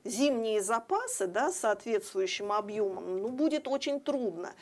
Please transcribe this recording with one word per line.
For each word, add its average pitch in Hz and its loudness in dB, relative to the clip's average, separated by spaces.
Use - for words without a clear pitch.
зимние 226 2
запасы, 381 0
да, 233 2
с 370 -4
соответствующим 202 0
объёмом, 196 -2
ну, 220 -2
будет 302 2
очень 277 0
трудно. 226 -2